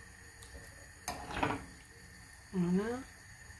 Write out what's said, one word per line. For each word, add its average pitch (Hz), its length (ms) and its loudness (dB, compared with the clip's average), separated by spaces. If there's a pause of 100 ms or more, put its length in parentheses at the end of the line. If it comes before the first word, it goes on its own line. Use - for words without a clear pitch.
(2500)
هنا 196 480 8 (580)